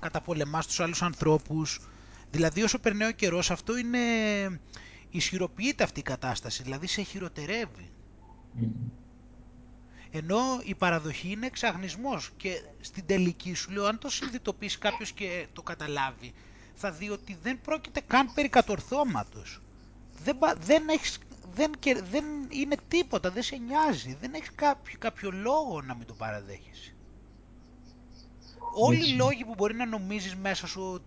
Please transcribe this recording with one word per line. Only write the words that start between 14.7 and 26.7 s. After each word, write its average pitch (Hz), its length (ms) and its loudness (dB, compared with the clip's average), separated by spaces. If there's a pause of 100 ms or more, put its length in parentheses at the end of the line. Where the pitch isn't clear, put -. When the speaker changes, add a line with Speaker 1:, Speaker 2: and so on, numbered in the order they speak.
Speaker 1:
κάποιος 208 340 -2
και 180 400 -6
το 170 100 -14
καταλάβει, 139 720 -4 (420)
θα 202 160 -2
δει 180 200 -8
ότι 196 320 -8
δεν 247 180 -4
πρόκειται - 460 -4
καν 262 280 6
περί 294 140 2
κατορθώματος. 202 1120 2 (640)
Δεν 262 140 2
πα-, 302 220 4
δεν 311 280 6
έχεις, - 300 0 (360)
δεν 294 240 2
κε-, 247 320 2
δεν 294 140 0 (240)
είναι 277 280 0 (120)
τίποτα, 220 420 2
δεν 208 120 -2
σε 277 140 -4
νοιάζει, 240 640 2
δεν 254 140 -8
έχεις 311 200 -10
κάποιο, 285 440 2
κάποιο 208 320 -4
λόγο 214 520 0
να 131 120 -6
μην 113 120 -12
το 113 80 -14
παραδέχεσαι. 101 800 -10 (1800)